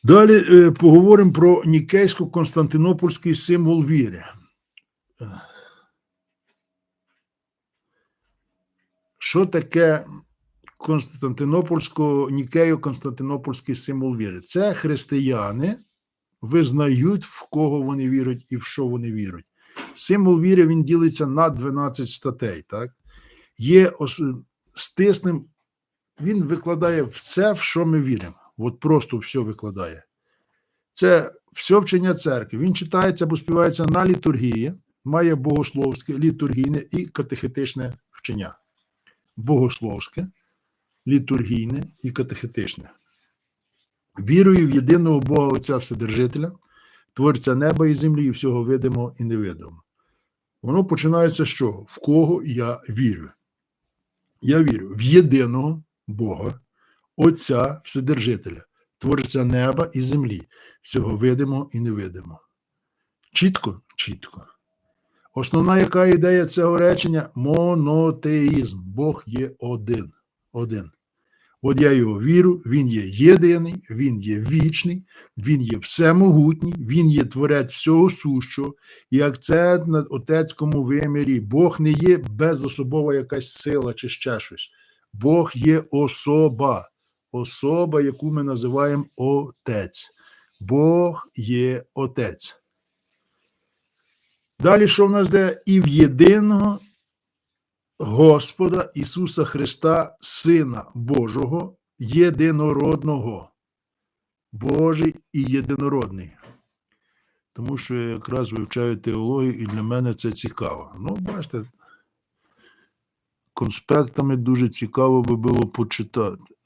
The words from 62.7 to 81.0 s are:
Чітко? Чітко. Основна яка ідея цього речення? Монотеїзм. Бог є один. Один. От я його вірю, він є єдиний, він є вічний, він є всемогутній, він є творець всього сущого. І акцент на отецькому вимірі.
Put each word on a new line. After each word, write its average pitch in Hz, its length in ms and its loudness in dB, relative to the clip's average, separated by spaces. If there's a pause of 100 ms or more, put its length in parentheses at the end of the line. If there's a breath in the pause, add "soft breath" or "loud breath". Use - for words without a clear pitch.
Чітко? 185 480 -4 (140)
Чітко. - 520 -12 (880)
Основна 165 440 2
яка 185 260 2
ідея 180 400 4
цього 175 320 0
речення? 175 580 0
Монотеїзм. 151 1500 0
Бог 135 400 -6
є 127 340 -8
один. 113 520 -8 (400)
Один. 110 400 -8 (720)
От 135 200 0
я 143 100 6
його 107 300 0
вірю, 180 440 4
він 131 220 0
є 107 200 -4
єдиний, 170 840 4
він 117 300 -4
є 104 200 -4
вічний, 160 640 -2 (320 soft breath)
він 131 240 0
є 113 160 -4
всемогутній, 165 1000 4
він 156 320 2
є 143 160 2
творець 139 460 -2
всього 165 380 4
сущого. 139 680 -6 (340 soft breath)
І 135 120 2
акцент 165 640 0
на 156 140 0
отецькому 151 840 -4
вимірі. 143 560 -2